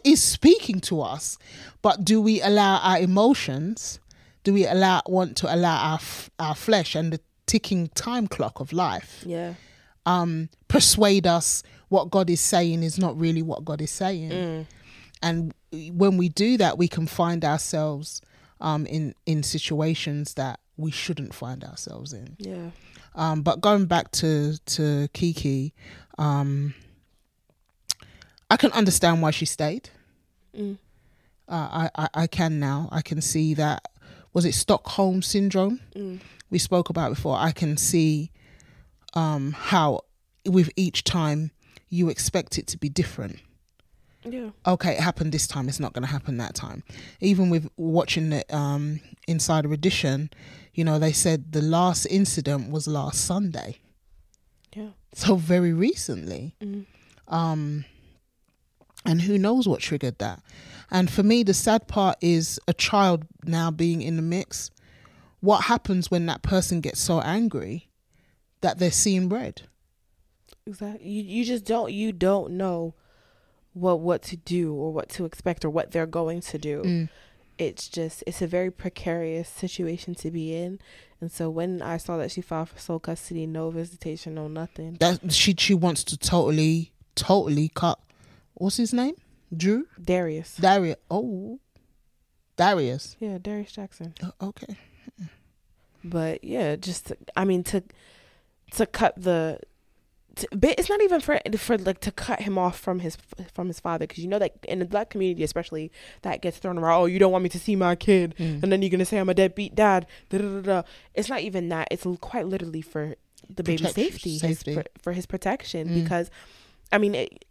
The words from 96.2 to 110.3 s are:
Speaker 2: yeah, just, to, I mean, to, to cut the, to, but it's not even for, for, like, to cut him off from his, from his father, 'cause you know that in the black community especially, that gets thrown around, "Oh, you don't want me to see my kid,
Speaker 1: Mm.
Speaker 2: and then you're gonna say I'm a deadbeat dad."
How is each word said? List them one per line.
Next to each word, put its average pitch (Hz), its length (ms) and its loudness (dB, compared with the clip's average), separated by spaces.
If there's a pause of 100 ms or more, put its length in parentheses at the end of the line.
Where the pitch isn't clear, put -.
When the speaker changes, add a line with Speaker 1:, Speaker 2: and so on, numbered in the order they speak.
Speaker 2:
yeah, 160 340 -2
just, 185 300 -8
to, - 100 -10 (200)
I 190 80 0
mean, 185 200 2
to, 190 180 -2 (880)
to 226 140 2
cut - 300 2
the, 170 440 0 (760)
to, - 140 -8
but 214 280 4
it's 349 100 0
not 403 120 2
even 359 200 4
for, 294 180 0 (180)
for, 226 220 0
like, 185 220 -4
to 208 100 -6
cut - 300 -6
him 196 180 -2
off 180 200 0
from 185 200 -4
his, 170 180 -8 (380)
from 180 140 -6
his 170 100 -10
father, 165 280 -6
'cause - 120 -12
you 170 80 -8
know 196 140 0
that 190 120 0 (140)
in 185 140 -4
the 180 40 -2
black 202 260 -4
community 185 340 -2
especially, 160 480 -6 (300)
that 185 200 -6
gets 170 160 -4
thrown 180 200 -4
around, 165 240 4
"Oh, - 20 6
you 180 160 2
don't 190 100 6
want 185 140 2
me 175 60 -2
to 180 80 -6
see 202 180 -2
my 180 180 2
kid, 175 440 2
Speaker 1:
Mm. 156 260 -4
Speaker 2:
and 202 80 4
then 196 100 2
you're 190 80 2
gonna 180 140 2
say 208 140 -2
I'm 190 100 0
a 185 60 2
deadbeat 190 420 0
dad." 196 300 4 (240)